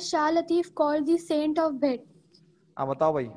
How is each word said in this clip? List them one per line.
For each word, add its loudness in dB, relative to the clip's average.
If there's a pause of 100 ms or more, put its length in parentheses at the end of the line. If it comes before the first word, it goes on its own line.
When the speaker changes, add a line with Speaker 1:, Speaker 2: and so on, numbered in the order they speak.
Speaker 1:
Shah 0
Latif 0
called 2
the 4 (120)
saint 0
of -2
Bhit? 0 (680)
Speaker 2:
हाँ -4
बताओ 2
भाई, -4